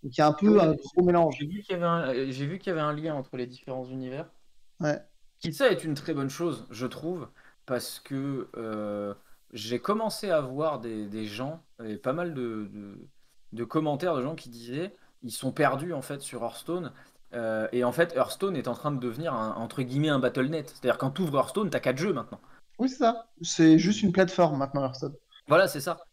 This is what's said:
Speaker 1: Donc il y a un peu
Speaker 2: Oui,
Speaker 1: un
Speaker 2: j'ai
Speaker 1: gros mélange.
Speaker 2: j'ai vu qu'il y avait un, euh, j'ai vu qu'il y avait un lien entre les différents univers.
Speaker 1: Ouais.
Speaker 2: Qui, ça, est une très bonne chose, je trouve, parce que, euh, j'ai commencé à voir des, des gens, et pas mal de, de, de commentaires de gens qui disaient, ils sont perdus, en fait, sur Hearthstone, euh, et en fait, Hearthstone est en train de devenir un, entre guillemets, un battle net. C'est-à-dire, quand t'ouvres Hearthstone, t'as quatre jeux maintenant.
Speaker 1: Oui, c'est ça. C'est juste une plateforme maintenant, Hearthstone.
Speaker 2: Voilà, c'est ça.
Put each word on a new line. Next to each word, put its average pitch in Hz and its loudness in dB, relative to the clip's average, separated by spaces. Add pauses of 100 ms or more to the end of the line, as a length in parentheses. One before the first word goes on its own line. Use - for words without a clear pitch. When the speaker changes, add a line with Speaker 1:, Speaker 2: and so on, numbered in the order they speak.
Speaker 1:
Donc 127 -8
il - 0
y - 8
a 151 8
un 151 6
peu 196 2
Speaker 2:
Oui, 208 10
Speaker 1:
un 160 6
Speaker 2:
j'ai 143 0 (180)
Speaker 1:
gros 180 6
mélange. 170 6
Speaker 2:
j'ai 147 -4
vu 196 -8
qu'il 196 -8
y - -2
avait 175 -2
un, 170 0
euh, 135 0
j'ai 135 -4
vu 180 -4
qu'il 185 -8
y 185 -2
avait 160 -2
un 151 0
lien 151 -4
entre 131 -8
les 123 -4
différents 127 -10
univers. 131 -8 (540)
Speaker 1:
Ouais. 151 0 (380)
Speaker 2:
Qui, 165 -6
ça, 254 4
est - 0
une 156 -2
très 156 -4
bonne 139 -2
chose, 147 -4
je 110 -6
trouve, 151 -8 (380)
parce - -6
que, 135 -6
euh, 104 -6 (380)
j'ai 113 -4
commencé 214 -2
à 160 4
voir 139 -4
des, 110 -6
des 107 -6
gens, 131 -8 (220)
et 107 -6
pas 127 -2
mal 170 -4
de, 113 -6
de, 101 -14 (540)
de 113 -6
commentaires 156 0
de 127 0
gens 151 -4
qui - -14
disaient, 120 -8 (280)
ils 120 -10
sont 127 -4
perdus, 143 2
en 139 -6
fait, 143 -10
sur 120 -10
Hearthstone, 165 -6 (420)
euh, 110 -2
et 123 2
en 123 2
fait, - 2
Hearthstone 170 0
est 123 -4
en 120 -2
train 147 -4
de 139 -2
devenir 127 -4
un, 110 -2
entre 135 -6
guillemets, 139 0
un 139 4
battle 127 2
net. 151 -4
C'est-à-dire, - 0
quand 131 0
t'ouvres 143 0
Hearthstone, 190 2
t'as 139 0
quatre 131 0
jeux 185 0
maintenant. 120 -6 (380)
Speaker 1:
Oui, 262 2
c'est 262 -6
ça. 233 2 (140)
C'est 160 8
juste 202 4
une 190 4
plateforme 180 4
maintenant, 139 0
Hearthstone. 135 -4 (340)
Speaker 2:
Voilà, 175 6
c'est 147 -6
ça. 165 -4 (140)